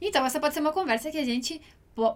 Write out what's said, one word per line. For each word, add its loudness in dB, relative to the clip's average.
Então, 2
essa -2
pode 2
ser -4
uma 2
conversa 0
que -6
a 0
gente -2
po-, 2